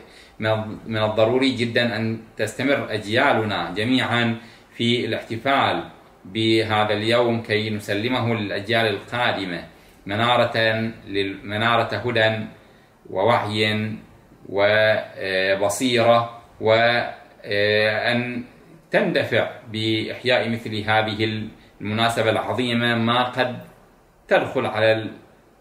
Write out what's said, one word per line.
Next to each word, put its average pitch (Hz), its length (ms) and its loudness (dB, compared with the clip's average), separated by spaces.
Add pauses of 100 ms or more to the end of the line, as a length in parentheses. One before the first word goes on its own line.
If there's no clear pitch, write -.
(400)
من، 107 380 -2 (100)
من 110 160 -2
الضروري 117 460 2
جدًا 117 480 0
أن 113 220 -2 (180)
تستمر 113 520 -2
أجيالنا 107 880 0
جميعًا 117 580 0 (380)
في 120 320 0
الاحتفال 110 800 -2 (420)
بهذا 107 680 2
اليوم 117 480 2
كي 107 280 -2
نسلمه 113 680 -2
للأجيال 107 520 -2
القادمة 101 760 -4 (420)
منارة 117 520 2 (500)
لل-، 98 360 -2
منارة 113 520 0
هدى 110 500 0 (640)
ووحي 107 840 0 (580)
وبصيرة، 104 1900 2 (200)
وأن 110 1800 0 (480)
تندفع 143 580 0 (220)
بإحياء 110 800 0
مثل 113 260 -4
هذه 107 720 0 (340)
المناسبة 110 480 0
العظيمة 117 640 0
ما 117 280 2
قد 123 360 -2 (720)
تدخل 135 360 2
على 110 260 2
ال-، 110 200 0 (500)